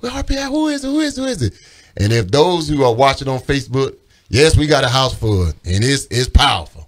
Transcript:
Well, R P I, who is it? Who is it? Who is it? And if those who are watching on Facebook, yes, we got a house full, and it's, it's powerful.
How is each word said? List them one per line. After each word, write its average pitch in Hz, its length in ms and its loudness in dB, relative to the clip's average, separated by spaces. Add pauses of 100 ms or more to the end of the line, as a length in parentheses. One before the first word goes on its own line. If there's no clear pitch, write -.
Well, 247 140 -8
R 277 80 -6
P 277 140 -2
I, 277 80 -4
who 302 220 -2
is 285 160 -4
it? 262 40 -6
Who 277 120 0
is 294 180 -2
it? 254 40 -6
Who 262 60 -4
is 247 140 -4
it? 104 120 -2 (440)
And 104 160 0
if 113 160 0
those 160 380 0
who 147 160 0
are 123 100 4
watching 135 340 0
on 131 120 -4
Facebook, 135 560 -2 (340)
yes, 143 260 4
we 151 120 4
got 147 160 4
a 131 60 0
house 131 240 0
full, 104 320 0
and 80 100 -2 (100)
it's, 120 460 0
it's 123 180 -2
powerful. 113 580 0